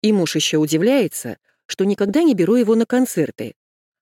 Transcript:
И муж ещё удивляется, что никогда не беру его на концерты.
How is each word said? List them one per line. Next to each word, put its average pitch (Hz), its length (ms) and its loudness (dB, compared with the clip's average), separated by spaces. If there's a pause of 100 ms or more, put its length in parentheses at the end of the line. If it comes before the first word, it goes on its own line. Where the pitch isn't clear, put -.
И 214 100 2
муж 185 240 0
ещё 156 240 -2
удивляется, 160 760 -2 (300)
что - 180 -4
никогда 202 380 0
не 302 100 4
беру 185 220 2
его 226 180 2
на 226 140 2
концерты. 165 640 -4 (480)